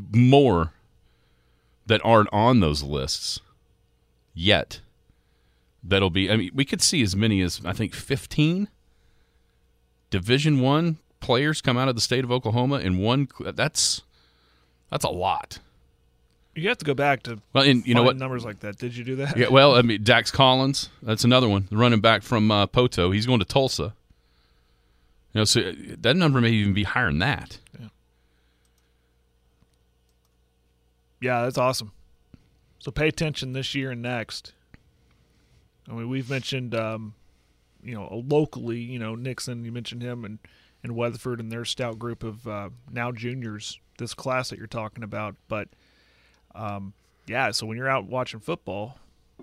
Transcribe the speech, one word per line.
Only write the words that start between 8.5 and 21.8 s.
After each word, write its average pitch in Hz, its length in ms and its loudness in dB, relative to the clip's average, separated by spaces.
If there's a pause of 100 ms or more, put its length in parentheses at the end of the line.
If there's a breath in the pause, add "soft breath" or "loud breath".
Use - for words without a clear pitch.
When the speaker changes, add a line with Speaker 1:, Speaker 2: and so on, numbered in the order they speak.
Speaker 1:
Division 131 500 2
One 156 380 2 (220)
players 143 420 0
come 123 160 0
out 131 100 0
of 127 60 0
the 113 80 -4
state 127 200 0
of 123 80 -4
Oklahoma 123 500 0
in 92 180 0
one 123 360 2
cl-, - 180 -10
that's, - 500 -2 (880)
that's - 140 -4
a - 60 -2
lot. 90 480 -4 (960)
Speaker 2:
You 160 140 -4
have 240 100 0
to - 60 -12
go 147 80 0
back 139 300 0
to 113 180 -10 (140)
Speaker 1:
Well, 135 100 4
and 127 220 4
you 120 80 2
know 120 60 6
Speaker 2:
find 120 80 6
Speaker 1:
what? 131 100 2
Speaker 2:
numbers 131 260 -8
like 110 160 -12
that. 104 160 -10
Did 120 180 -10
you 120 100 -12
do 131 120 -8
that? 139 220 -4
Speaker 1:
Yeah, 120 100 4
well, 135 260 8
I 120 60 8
mean, 110 240 4
Dax 117 260 4
Collins, 135 600 4 (120)
that's 110 220 0
another 123 240 6
one, 98 220 2
the 104 80 -2
running 117 240 4